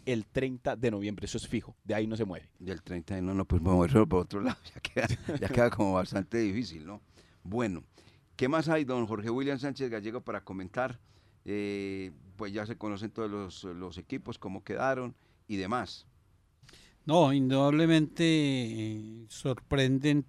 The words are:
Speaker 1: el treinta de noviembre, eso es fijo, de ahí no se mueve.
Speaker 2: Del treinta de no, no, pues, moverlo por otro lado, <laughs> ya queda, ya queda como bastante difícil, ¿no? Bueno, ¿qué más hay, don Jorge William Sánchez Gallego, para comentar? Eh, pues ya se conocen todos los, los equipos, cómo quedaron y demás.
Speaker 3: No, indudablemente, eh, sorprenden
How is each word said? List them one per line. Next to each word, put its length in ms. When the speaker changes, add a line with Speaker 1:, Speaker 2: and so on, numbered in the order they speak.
Speaker 1:
el 220
treinta 480
de 160
noviembre, 340
eso 140
es 80
fijo, 360
de 120
ahí 100
no 100
se 80
mueve. 360
Speaker 2:
Del 240
treinta 320
de 80
no, 100
no, 120
pues, 180
moverlo 440
por 120
otro 220
lado, 240
<laughs> 100
ya 40
queda, 280
ya 80
queda 240
como 220
bastante 440
difícil, 480
¿no? 160
Bueno, 420
¿qué 120
más 220
hay, 160
don 220
Jorge 240
William 260
Sánchez 320
Gallego, 320
para 220
comentar? 560
Eh, 680
pues 180
ya 140
se 100
conocen 320
todos 220
los, 320
los 340
equipos, 400
cómo 260
quedaron 520
y 80
demás. 500
Speaker 3:
No, 280
indudablemente, 880
eh, 1080
sorprenden 1000